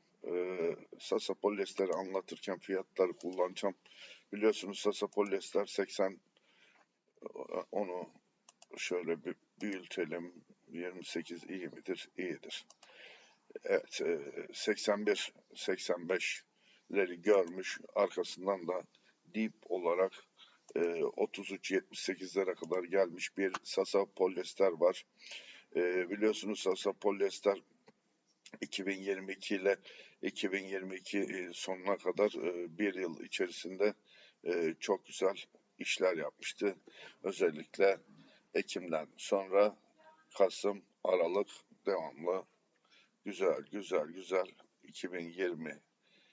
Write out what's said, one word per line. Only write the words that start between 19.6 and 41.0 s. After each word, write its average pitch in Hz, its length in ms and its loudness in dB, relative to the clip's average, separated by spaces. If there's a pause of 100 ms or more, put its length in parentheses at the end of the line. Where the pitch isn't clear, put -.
olarak, 90 400 4 (640)
e, 85 280 2
otuz - 480 -2
üç - 200 -6
yetmiş 95 280 -2
sekizlere 92 540 -2
kadar 87 300 -2
gelmiş 87 540 0
bir 95 160 2 (100)
Sasa 98 420 2
polyester 92 640 2
var. 85 340 4 (680)
E, 90 340 2
biliyorsunuz 104 500 0
Sasa 95 340 2
polyester 98 680 2 (1000)
iki 101 240 -6
bin 98 120 0
yirmi 98 340 -2
iki 98 240 -4
ile 95 220 4 (440)
iki 98 300 -2
bin 98 120 0
yirmi 95 320 -6
iki, 92 240 -4
e, 90 340 -2
sonuna 92 440 -2
kadar, 90 340 2 (140)
e, 87 320 -4
bir 101 180 0
yıl 87 280 -4
içerisinde, 95 720 0 (500)
e, 85 360 0
çok - 260 0
güzel 98 300 0 (420)
işler 92 400 2
yapmıştı. 90 580 -2 (480)
Özellikle 92 760 2 (540)
Ekim'den 85 540 -2 (100)
sonra 101 600 4 (600)
Kasım, 101 440 2 (220)